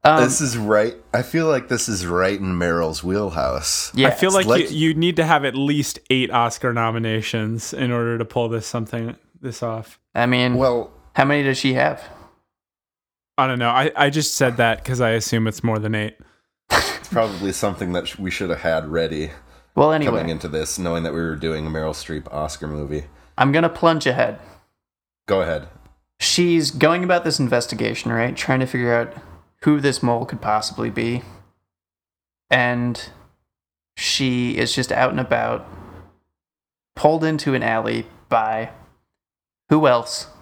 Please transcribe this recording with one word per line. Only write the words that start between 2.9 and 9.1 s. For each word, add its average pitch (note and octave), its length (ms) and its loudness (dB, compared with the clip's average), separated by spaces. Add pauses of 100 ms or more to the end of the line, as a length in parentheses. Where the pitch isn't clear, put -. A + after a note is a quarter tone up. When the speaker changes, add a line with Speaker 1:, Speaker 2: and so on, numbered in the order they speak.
Speaker 2:
wheelhouse. E2 920 -2
Speaker 1:
Yeah. C3+ 140 6
Speaker 3:
I - 40 6
feel F#3+ 200 2
like F#3+ 140 4
Speaker 2:
Like C3 240 4
Speaker 3:
you, D#3 200 2
you D#3 40 -2
need E3 220 2
to E3 80 2
have D#3 200 4
at B2 120 -2
least C#3 420 -2 (100)
eight C3 220 0
Oscar A#2 420 0
nominations A2+ 1000 -2
in B2+ 180 -2
order A#2 260 -2
to A2+ 80 -2
pull A#2 240 -2
this A2+ 180 -4
something, A2+ 500 -6 (240)